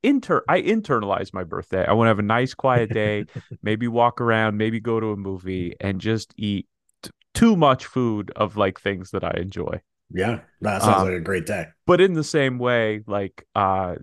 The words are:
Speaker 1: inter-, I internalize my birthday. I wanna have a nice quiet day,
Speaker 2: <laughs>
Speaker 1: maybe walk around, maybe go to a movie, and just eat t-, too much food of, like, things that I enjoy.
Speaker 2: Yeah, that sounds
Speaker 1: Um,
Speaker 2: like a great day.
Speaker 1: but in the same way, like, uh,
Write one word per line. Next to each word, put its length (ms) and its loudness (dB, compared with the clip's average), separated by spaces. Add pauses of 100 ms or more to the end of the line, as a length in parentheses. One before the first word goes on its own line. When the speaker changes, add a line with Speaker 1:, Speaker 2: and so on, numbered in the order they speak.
Speaker 1:
inter-, 440 2
I 140 2
internalize 720 -2
my 100 -6
birthday. 420 -4
I 80 2
wanna 160 6
have 100 2
a 40 -2
nice 300 0
quiet 400 0
day, 320 -2
Speaker 2:
<laughs> 380 -16
Speaker 1:
maybe 240 -2
walk 340 2
around, 360 2
maybe 220 -2
go 200 -2
to 120 -2
a 60 -6
movie, 600 -6
and 200 -4
just 380 -4
eat 300 -4 (340)
t-, 100 -18 (220)
too 220 6
much 300 4
food 500 -2
of, 220 -2
like, 220 0
things 320 -6
that 120 -4
I 140 -2
enjoy. 440 -6 (300)
Speaker 2:
Yeah, 300 -2 (200)
that 220 -2
sounds 180 4
Speaker 1:
Um, 60 2
Speaker 2:
like 100 -2
a 40 -6
great 240 -4
day. 220 -6 (180)
Speaker 1:
but 140 6
in 140 4
the 100 -2
same 360 0
way, 480 0
like, 380 -4 (100)
uh, 480 0